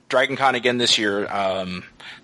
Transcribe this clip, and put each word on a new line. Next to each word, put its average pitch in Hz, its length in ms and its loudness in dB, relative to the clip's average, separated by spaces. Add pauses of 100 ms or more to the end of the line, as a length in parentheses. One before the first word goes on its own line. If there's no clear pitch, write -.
Dragon 135 260 2
Con 131 200 2
again 123 220 2
this 120 200 2
year. 104 340 0
Um, 95 520 -4 (400)